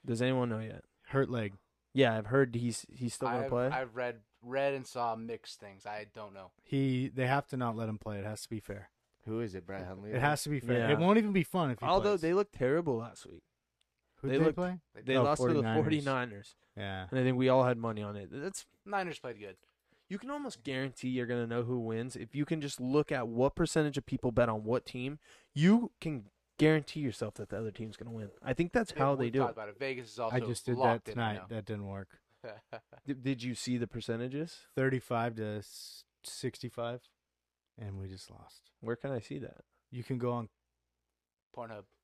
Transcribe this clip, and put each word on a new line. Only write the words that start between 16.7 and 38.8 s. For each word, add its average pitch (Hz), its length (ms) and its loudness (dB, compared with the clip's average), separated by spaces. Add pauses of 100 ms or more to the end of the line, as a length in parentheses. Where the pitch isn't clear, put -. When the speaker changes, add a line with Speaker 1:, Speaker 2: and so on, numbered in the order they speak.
Speaker 2:
Yeah. 95 320 -6
Speaker 1:
And 131 100 0
I 127 40 4
think 127 140 4
we 131 120 4
all 131 140 8
had 123 160 4
money 110 240 -2
on 104 120 -6
it. 101 160 -10
That's 147 360 -10 (180)
Speaker 3:
Niners 190 320 -4
played 117 220 -10
good. 98 160 -12 (520)
Speaker 1:
You 196 120 -6
can 247 100 -10
almost 285 340 -6
guarantee 131 460 -4
you're 127 160 0
gonna 120 220 0
know 117 160 0
who 123 160 0
wins 113 360 -4
if 117 200 -10
you 147 100 2
can 160 160 0
just 143 180 -6
look 135 320 2
at 123 160 -2
what 120 280 2
percentage 151 420 2
of - 80 -4
people 127 260 0
bet 120 180 6
on 110 140 -2
what 117 220 0
team. 131 320 -6 (380)
You 202 340 8 (100)
can 135 260 -4 (320)
guarantee 151 440 6
yourself 113 320 -2
that 104 160 -10
the 101 100 -6
other 113 120 -4
team's 110 260 -10
gonna 117 180 -12
win. 107 140 -8 (120)
I 135 120 -2
think 170 180 2
that's 240 220 2
Speaker 3:
Ve-, - 60 -6
Speaker 1:
how 139 160 4
they 131 100 2
Speaker 3:
we've 117 80 -2
Speaker 1:
do 135 60 4
Speaker 3:
talked 123 100 4
Speaker 1:
it. 113 80 -6
Speaker 3:
about 107 120 -8
it. 104 80 -14
Vegas 127 360 -6
is 123 60 -12
also 113 180 0
Speaker 2:
I - 20 4
just 117 260 -4
did 120 120 2
that - 20 -2
Speaker 3:
locked 117 300 4
in 107 60 -6
Speaker 2:
tonight. 113 180 0
Speaker 3:
now. 92 160 -6
Speaker 2:
That 107 160 -6
didn't 104 220 -6
work. 98 320 -10 (240)
Speaker 3:
<laughs> 117 600 -16
Speaker 1:
D-, 143 100 -4
did 131 280 -4
you 123 120 -4
see 123 220 -2
the 117 100 0
percentages? 127 720 -6 (160)
Speaker 2:
Thirty-five 120 600 0
to 107 220 -4
s-, - 480 -14 (180)
sixty-five. 120 800 -6 (760)
And 98 220 -8
we 98 80 -8
just 95 240 -14
lost. - 480 -20
Speaker 1:
Where 117 160 -2